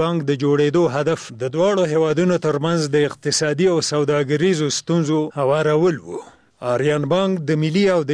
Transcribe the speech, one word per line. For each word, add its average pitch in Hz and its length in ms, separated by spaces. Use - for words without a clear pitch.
بانک 165 260
د 139 140
جوړېدو 147 400
هدف 151 320
د 131 160
دواړو 185 380
هیوادونو 160 520
ترمنځ 151 480
د 147 160
اقتصادي 156 640
او 151 60
سوداګریزو 147 880
ستونزو 156 480
هوارول 151 640
و. 87 180
آریان 147 420
بانک 185 380
د 156 140
ملي 160 200
او 160 140
د - 40